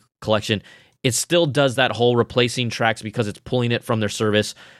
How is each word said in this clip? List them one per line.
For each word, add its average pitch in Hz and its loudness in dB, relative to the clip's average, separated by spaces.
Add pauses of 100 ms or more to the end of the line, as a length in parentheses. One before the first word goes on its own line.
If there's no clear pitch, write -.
(200)
collection. 107 0 (400)
It 123 0
still 170 0
does 139 0
that 127 0
whole 120 2
replacing 120 0
tracks 113 -2
because 110 -4
it's 101 -10
pulling 120 -2
it 117 -2
from 117 -2
their 107 -2
service. 107 0 (260)